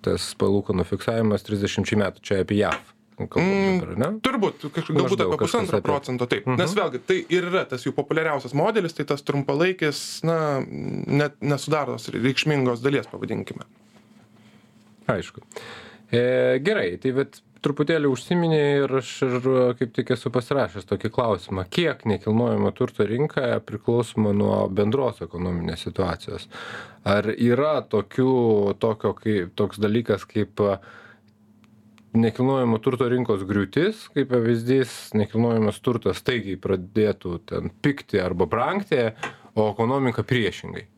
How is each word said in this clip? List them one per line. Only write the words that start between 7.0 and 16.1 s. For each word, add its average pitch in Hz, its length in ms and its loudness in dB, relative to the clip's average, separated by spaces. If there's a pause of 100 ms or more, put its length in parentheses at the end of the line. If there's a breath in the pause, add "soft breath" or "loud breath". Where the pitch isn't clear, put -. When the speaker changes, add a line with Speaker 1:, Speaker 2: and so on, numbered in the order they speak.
Speaker 2:
tai 185 140 2 (100)
ir 175 160 2
yra 175 240 0
tas 123 160 -8
jų 139 80 -2
populiariausias 147 640 -2
modelis, 180 400 0
tai 151 100 -4
tas 143 180 -2
trumpalaikis, 147 1000 -2
na, 156 400 0
net - 800 -2
nesudaro 143 500 0
tos 120 160 -10
reikšmingos 131 720 0
dalies, 131 260 0
pavadinkime. 101 640 -8 (1400 loud breath)
Speaker 1:
Aišku. 98 340 -4 (640 loud breath)
E, 127 520 2